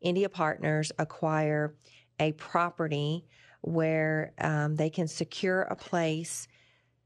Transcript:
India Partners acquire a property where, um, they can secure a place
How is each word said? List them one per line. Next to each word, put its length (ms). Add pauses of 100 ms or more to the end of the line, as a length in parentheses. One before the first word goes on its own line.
India 280
Partners 720
acquire 800 (420)
a 140
property 920 (360)
where, 800
um, 380
they 140
can 160
secure 560
a 140
place 720 (580)